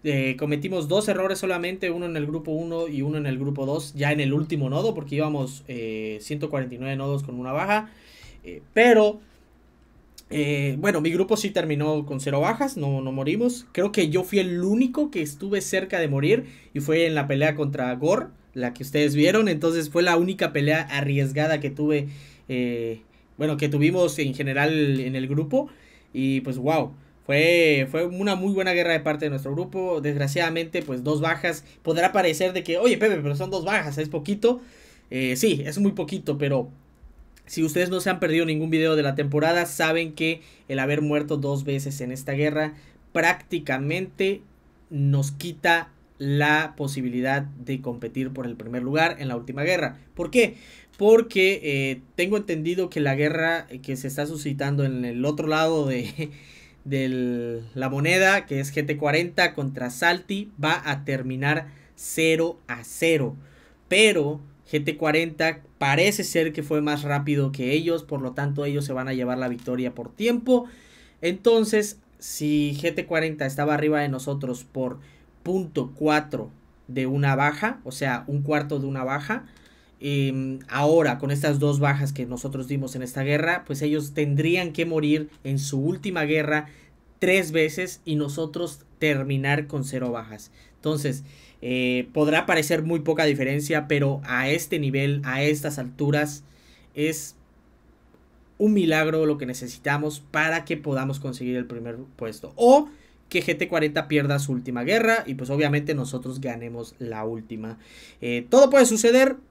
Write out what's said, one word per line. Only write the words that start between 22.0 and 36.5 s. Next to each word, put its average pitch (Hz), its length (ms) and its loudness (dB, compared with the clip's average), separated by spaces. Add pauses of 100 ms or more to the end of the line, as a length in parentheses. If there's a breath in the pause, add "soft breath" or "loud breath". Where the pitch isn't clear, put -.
eh, 120 520 -4 (380 soft breath)
bueno, 147 180 0
que 147 120 0
tuvimos 156 520 2
en 135 140 -2
general 143 680 2
en 131 160 -4
el 131 100 -2
grupo. 156 420 0 (500 loud breath)
Y, 135 220 0
pues, 127 160 -6
guau, 139 380 0 (320 loud breath)
fue, 151 640 6
fue 160 160 0
una 185 300 -2
muy 190 180 0
buena 185 180 2
guerra 170 200 2
de 156 80 2
parte 151 260 -2
de 147 40 -2
nuestro 139 220 -4
grupo. 180 480 -2
Desgraciadamente, 160 800 -2
pues, 127 240 -6
dos 147 160 0
bajas. 160 420 -2 (200 loud breath)
Podrá 170 280 2
parecer 185 440 2
de 180 80 -2
que, 165 160 -2
"Oye, 233 180 4
Pepe, 208 200 2
pero 143 200 -2
son 185 140 -4
dos 180 160 -2
bajas, 156 320 -2
es 156 100 -2
poquito". 208 540 0 (480 loud breath)
Eh, 127 260 -2
sí, 139 300 2
es 151 120 -6
muy 202 140 4
poquito, 156 460 -4
pero 139 320 0 (760)